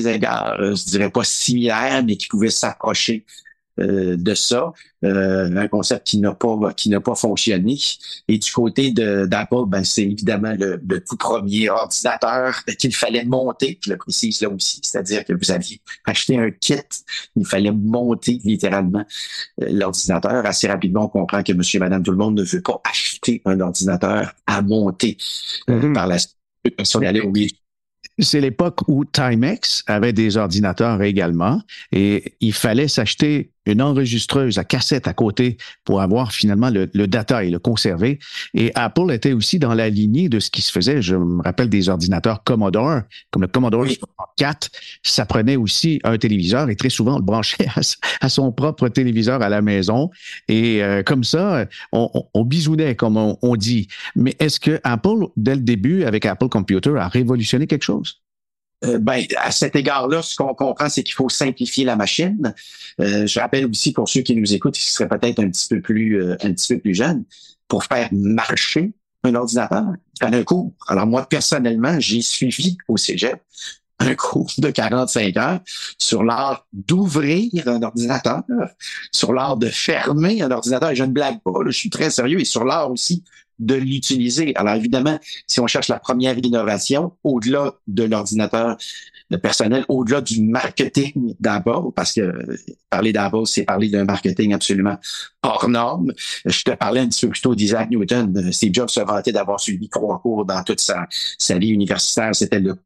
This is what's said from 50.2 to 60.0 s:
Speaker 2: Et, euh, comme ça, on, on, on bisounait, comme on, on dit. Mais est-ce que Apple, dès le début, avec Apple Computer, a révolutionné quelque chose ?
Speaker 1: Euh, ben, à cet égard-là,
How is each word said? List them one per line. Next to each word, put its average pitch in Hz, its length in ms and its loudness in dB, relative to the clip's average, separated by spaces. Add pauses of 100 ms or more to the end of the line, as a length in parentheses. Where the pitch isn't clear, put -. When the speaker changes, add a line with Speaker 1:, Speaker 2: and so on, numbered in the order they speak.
Speaker 2:
Et, 113 340 4
euh, 101 220 0
comme 131 200 2
ça, 160 440 0 (240)
on, 113 240 2
on, - 180 -2
on 107 100 2
bisounait, 151 520 2
comme 110 200 2
on, 107 280 2
on 123 120 4
dit. 110 320 0 (280)
Mais 127 240 2
est-ce 151 200 0
que 156 240 0
Apple, 185 440 2 (100)
dès 110 160 2
le 139 80 0
début, 120 420 2
avec 107 220 0
Apple 110 240 0
Computer, 98 480 2
a 92 100 0
révolutionné 123 600 2
quelque 151 160 0
chose ? - 340 -4 (640)
Speaker 1:
Euh, 120 140 0
ben, 117 260 2 (140)
à - 140 -2
cet - 240 0
égard-là, 143 480 0